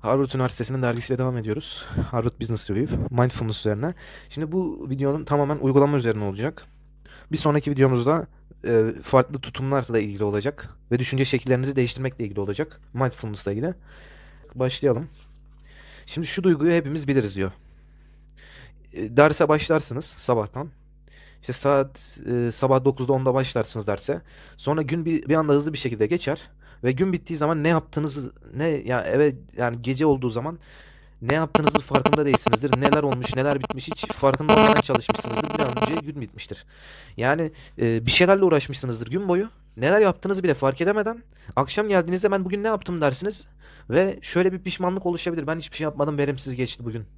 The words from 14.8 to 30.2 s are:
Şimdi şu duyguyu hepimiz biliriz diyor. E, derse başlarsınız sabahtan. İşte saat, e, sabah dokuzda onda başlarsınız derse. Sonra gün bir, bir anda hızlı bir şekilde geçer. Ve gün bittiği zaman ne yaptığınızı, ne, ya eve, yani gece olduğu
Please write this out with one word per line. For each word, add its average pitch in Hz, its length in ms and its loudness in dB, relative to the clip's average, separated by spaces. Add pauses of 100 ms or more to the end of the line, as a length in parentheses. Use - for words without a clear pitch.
Şimdi 165 200 -6
şu - 160 -4
duyguyu 170 300 4
hepimiz 147 360 0
biliriz 110 280 2
diyor. 95 160 -2 (1400)
E, 110 240 -4
derse 151 320 6
başlarsınız 151 560 0
sabahtan. 123 680 -4 (680)
İşte - 120 -10
saat, 139 720 0
e, 120 260 -2
sabah 131 320 4
dokuzda 135 280 2
onda 131 220 2
başlarsınız 117 520 -2
derse. 139 360 -2 (340)
Sonra 156 260 -2
gün 156 220 -4
bir, 165 240 -2
bir 147 60 4
anda 156 180 2
hızlı 147 200 2
bir 139 60 -8
şekilde 117 280 0
geçer. 165 440 -4 (340)
Ve 127 80 2
gün 185 200 0
bittiği 170 240 -4
zaman 151 280 0
ne 160 40 4
yaptığınızı, 151 640 -2 (220)
ne, 151 140 -2
ya 127 320 -2
eve, 131 360 2 (200)
yani 120 260 -2
gece 131 240 0
olduğu 131 220 2